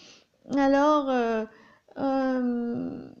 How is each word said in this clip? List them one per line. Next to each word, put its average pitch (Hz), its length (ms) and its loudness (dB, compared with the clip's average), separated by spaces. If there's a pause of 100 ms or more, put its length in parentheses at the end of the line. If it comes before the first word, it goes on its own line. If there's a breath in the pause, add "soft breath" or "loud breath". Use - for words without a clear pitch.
(560 loud breath)
Alors, 277 540 4
euh, 226 340 0 (540 loud breath)
euh, 254 1120 -2 (120)